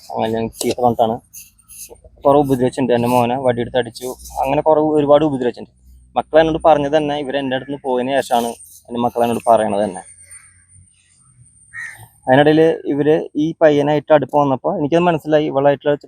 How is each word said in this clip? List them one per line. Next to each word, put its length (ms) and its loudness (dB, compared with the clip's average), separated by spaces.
അങ്ങനെ 220 -4
ഞാൻ 100 -4
ചീത്ത 240 -4
പറഞ്ഞിട്ടാണ് 320 0
കുറേ 200 6
ഉപദ്രവിച്ചിട്ടുണ്ട്. 520 -2
എൻ്റെ 160 0
മോനെ 320 0
വടിയെടുത്ത് 360 -2
അടിച്ചു, 280 -10
അങ്ങനെ 260 -2
കുറേ 140 4
ഒരുപാട് 300 4
ഉപദ്രവിച്ചിട്ടുണ്ട്. 480 -6
മക്കൾ 220 0
എന്നോട് 260 2
പറഞ്ഞത് 300 2
തന്നെ 280 -2
ഇവർ 160 -8
എൻ്റെ 180 -4
അടുത്ത് 140 -10
നിന്ന് 120 -12
പോയതിന് 320 -4
ശേഷമാണ് 340 -2
എൻ്റെ 180 -10
മക്കൾ 220 -2
എന്നോട് 240 -4
പറയണത് 340 2
തന്നെ. 180 -6
അതിനിടയിൽ 340 4
ഇവര് 220 2
ഈ 20 0
പയ്യനായിട്ട് 540 2
അടുപ്പം 260 0
വന്നപ്പോൾ 380 -2
എനിക്കത് 280 0
മനസ്സിലായി, 440 0
ഇവളായിട്ടുള്ള 420 0